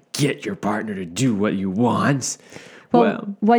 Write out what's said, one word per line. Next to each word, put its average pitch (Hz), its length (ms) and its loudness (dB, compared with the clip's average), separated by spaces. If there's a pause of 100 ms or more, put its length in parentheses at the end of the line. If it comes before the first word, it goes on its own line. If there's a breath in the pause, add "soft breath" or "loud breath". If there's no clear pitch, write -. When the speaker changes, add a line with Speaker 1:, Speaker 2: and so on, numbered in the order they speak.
(140)
Speaker 1:
get 139 320 -2
your 104 100 -4
partner 107 380 -4
to 95 120 -8
do 113 280 0
what 101 220 0
you 95 160 -2
want." 113 680 0 (540 loud breath)
Speaker 2:
Well, 240 120 6
Speaker 1:
Well 208 360 -2
Speaker 2:
while 233 200 4